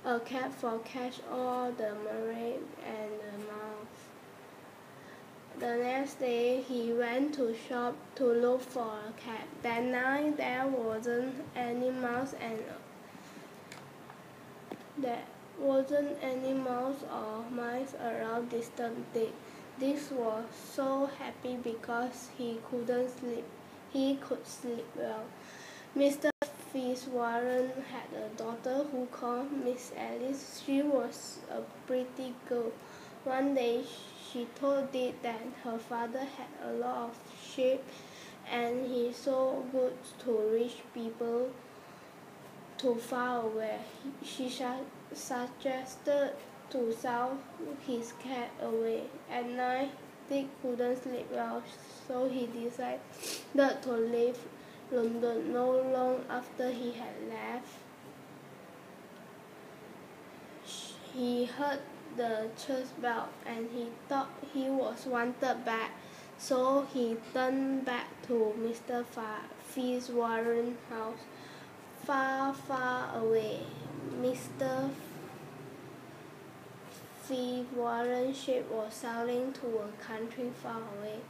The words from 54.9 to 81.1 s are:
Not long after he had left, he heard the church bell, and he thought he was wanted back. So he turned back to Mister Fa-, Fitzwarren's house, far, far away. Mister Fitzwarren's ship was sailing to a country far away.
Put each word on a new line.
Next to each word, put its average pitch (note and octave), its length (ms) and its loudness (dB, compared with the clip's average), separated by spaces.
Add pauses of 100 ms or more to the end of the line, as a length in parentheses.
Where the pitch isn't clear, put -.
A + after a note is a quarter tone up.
Not B3+ 380 6
long B3+ 380 4
after B3 420 -2
he A#3+ 220 -2
had A#3 220 -6 (140)
left, A3+ 380 -6 (3500)
he B3 320 4
heard C#4 340 0 (360)
the A3 420 2
church C4 300 -2 (140)
bell, A#3 280 2 (160)
and A3+ 260 -4
he A#3 160 -2 (200)
thought C4+ 220 2 (240)
he C4+ 160 2
was A#3+ 360 2
wanted B3 600 2
back. A3+ 260 2 (460)
So C4+ 560 6
he A#3 240 4 (160)
turned C4+ 520 4
back B3 220 0 (200)
to A3 300 6
Mister A#3 460 0
Fa-, G#3+ 460 -6 (240)
Fitzwarren's A#3+ 1040 4 (120)
house, A3+ 300 -4 (880)
far, C4+ 480 4
far B3+ 640 0
away. A3 420 4 (600)
Mister B3+ 720 2 (2250)
Fitzwarren's B3 1120 2
ship - 320 2
was A3 240 0
sailing B3 600 0
to C4 140 -4
a G#3+ 360 -2
country A3+ 460 -4 (120)
far A3+ 200 -4 (160)
away. G#3+ 220 -4 (100)